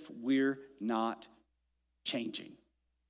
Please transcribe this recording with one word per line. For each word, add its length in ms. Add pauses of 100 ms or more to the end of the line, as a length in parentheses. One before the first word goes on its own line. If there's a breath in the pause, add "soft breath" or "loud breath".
(220)
we're 380 (200)
not 480 (760)
changing. 460 (580)